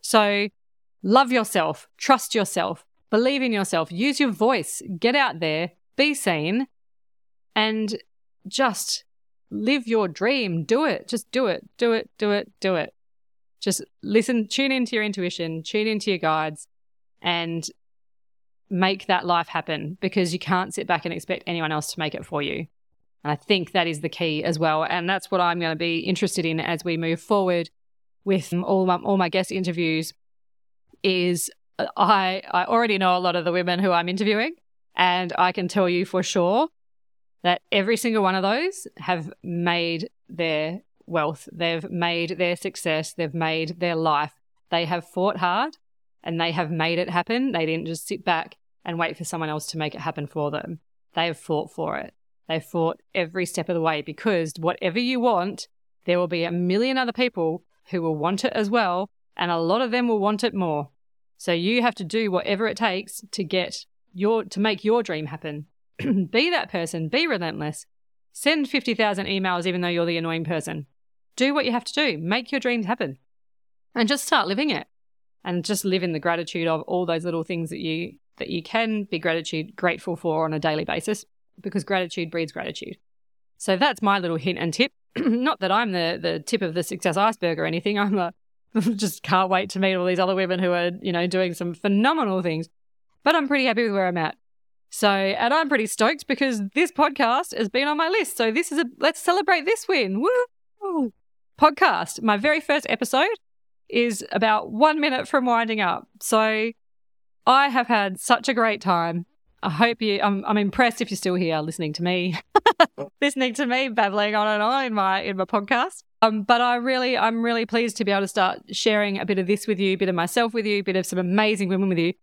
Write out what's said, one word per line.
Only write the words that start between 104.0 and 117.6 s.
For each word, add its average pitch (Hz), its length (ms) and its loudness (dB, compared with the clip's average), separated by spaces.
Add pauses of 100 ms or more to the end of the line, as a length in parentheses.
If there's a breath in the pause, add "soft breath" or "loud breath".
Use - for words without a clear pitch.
about 214 400 2
one 302 300 4
minute 269 260 0
from 262 200 0
winding 226 340 0
up. 180 260 -2 (140)
So 220 500 2 (760)
I 269 220 6
have 240 200 0
had 202 320 2
such 233 280 2
a 262 60 2
great 220 260 2
time. 170 460 0 (360)
I 185 80 0
hope 226 320 2
you, 208 200 0
I'm, 202 220 0
I'm 208 140 2
impressed 226 420 2
if - 100 -4
you're 196 60 -4
still 185 180 0
here 165 260 0
listening 156 340 -4
to 170 80 -4
me, 180 360 0 (400)
<laughs> - 420 0
listening 262 340 0
to 277 120 -2
me 254 220 0
babbling 208 460 0
on 214 120 2
and 214 160 2
on 262 220 0
in 233 100 -4
my, 196 280 2
in 196 140 -4
my 185 100 0
podcast. 240 580 -2 (180)
Um, 220 200 2
but 233 180 4
I 240 160 2
really, 254 420 0
I'm 226 240 2
really 233 240 0